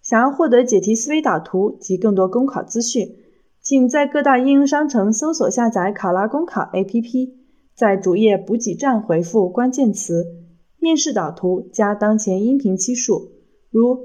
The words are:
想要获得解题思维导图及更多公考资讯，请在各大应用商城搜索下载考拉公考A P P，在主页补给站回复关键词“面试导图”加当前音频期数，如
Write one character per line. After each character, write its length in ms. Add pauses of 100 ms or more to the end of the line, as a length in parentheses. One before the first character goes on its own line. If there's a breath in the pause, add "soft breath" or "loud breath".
想 180
要 120
获 160
得 160
解 160
题 160
思 160
维 100
导 160
图 420
及 180
更 180
多 120
公 180
考 180
资 180
讯， 360 (440 soft breath)
请 260
在 200
各 160
大 140
应 160
用 120
商 220
城 240
搜 220
索 160
下 200
载 220
考 200
拉 160
公 180
考 280
A 100
P 180
P， 360 (380 soft breath)
在 220
主 180
页 220
补 200
给 160
站 280
回 200
复 280
关 220
键 220
词 520 (340)
“面 180
试 160
导 160
图” 320 (120)
加 200
当 240
前 260
音 140
频 180
期 200
数， 380 (360)
如 360